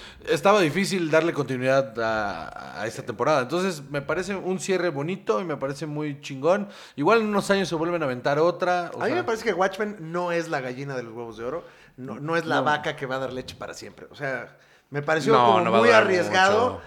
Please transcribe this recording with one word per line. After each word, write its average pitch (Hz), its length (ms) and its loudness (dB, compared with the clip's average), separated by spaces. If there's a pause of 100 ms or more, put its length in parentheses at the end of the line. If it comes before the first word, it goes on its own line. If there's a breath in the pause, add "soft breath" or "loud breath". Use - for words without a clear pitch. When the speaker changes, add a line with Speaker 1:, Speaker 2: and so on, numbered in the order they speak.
(280 loud breath)
Speaker 1:
estaba 196 320 4
difícil 170 500 0
darle 160 220 4
continuidad 131 680 0
a, 90 840 -4
a 107 40 -4
esta 113 180 -8
temporada. 120 380 2
Entonces, 160 480 -2
me 143 120 -4
parece 175 340 -4
un 180 240 -4
cierre 175 300 0
bonito 175 500 -2
y 190 40 -4
me 156 120 -4
parece 147 300 -6
muy 147 340 -6
chingón. 165 480 0 (260 loud breath)
Igual 196 280 4
en 214 40 -2
unos 196 240 -2
años 196 180 2
se 170 60 -4
vuelven 165 280 -2
a - 40 0
aventar 131 320 -2
otra, 175 560 0
o - 80 -10
Speaker 2:
A 180 40 -2
mí 233 60 0
Speaker 1:
sea 330 40 -2
Speaker 2:
me 359 80 -2
parece 440 200 -4
que 220 100 0
Watchmen 196 420 -2 (160)
no 175 180 -2
es 170 180 -2
la 156 120 -4
gallina 131 360 -8
de 123 60 -6
los 113 120 -14
huevos 117 220 -12
de 113 80 -10
oro, 151 200 -8 (320 loud breath)
no, 127 240 -12
no 160 160 -2
es 165 100 0
la 156 100 0
Speaker 1:
No. 127 80 0
Speaker 2:
vaca 147 300 -2
que 139 120 -8
va 131 100 -4
a - 20 -4
dar 131 140 -6
leche 127 240 -12
para - 180 -12
siempre. 95 360 -18
O - 40 -20
sea, 131 420 -8 (360 soft breath)
me 143 100 -4
pareció 160 320 2
Speaker 3:
No, - 120 8
Speaker 2:
como 110 140 8
Speaker 3:
no 110 100 2
va 113 80 6
a - 40 8
Speaker 2:
muy 233 80 8
Speaker 3:
durar 220 120 8
Speaker 2:
arriesgado, 190 680 4
Speaker 3:
mucho. 190 140 -12